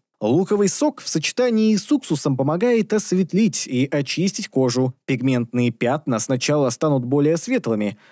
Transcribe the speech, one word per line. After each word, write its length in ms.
Луковый 460
сок 320
в 80
сочетании 680
с 120
уксусом 460
помогает 560
осветлить 760
и 240
очистить 600
кожу. 440
Пигментные 640
пятна 480
сначала 520
станут 340
более 320
светлыми, 600